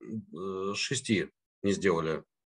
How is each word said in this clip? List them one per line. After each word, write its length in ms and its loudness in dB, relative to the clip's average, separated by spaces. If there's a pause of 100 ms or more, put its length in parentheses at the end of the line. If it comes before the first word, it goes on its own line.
э, 720 -6
шести 540 0 (320)
не 120 4
сделали. 500 2 (340)